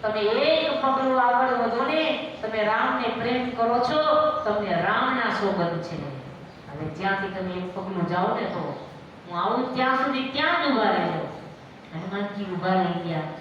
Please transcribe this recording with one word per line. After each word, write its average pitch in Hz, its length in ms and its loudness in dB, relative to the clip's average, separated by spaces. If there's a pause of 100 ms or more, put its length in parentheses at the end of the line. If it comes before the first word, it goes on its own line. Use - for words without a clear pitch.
તમે 214 180 0
એક 285 640 2
પગલું 262 400 2
આગળ 247 340 4
વધો 233 280 0
ને, 302 580 0
તમે 220 220 -2
રામને 226 440 2
પ્રેમ 240 420 0
કરો 233 300 2
છો, 311 240 2 (400)
તમને 208 380 0
રામના 247 520 0
સોગંદ 175 500 0
છે." 143 380 -8 (500)
હવે 151 140 -8
જ્યાંથી 190 420 -2
તમે 185 260 -4
એક 180 220 -6
પગલું 185 340 -2
જાઓ 180 260 2
ને - 60 -2
તો - 460 -4 (420)
હું - 140 -2
આવું 254 320 0
ત્યાં 262 220 4
સુધી 262 320 0
ત્યાં 311 380 0
જ 269 40 4
ઊભા 220 120 4
રહેજો. 175 580 0 (540)
હનુમાનજી 202 500 -6
ઊભા 185 280 0
રહી 175 360 2
ગયા, 156 120 0 (200)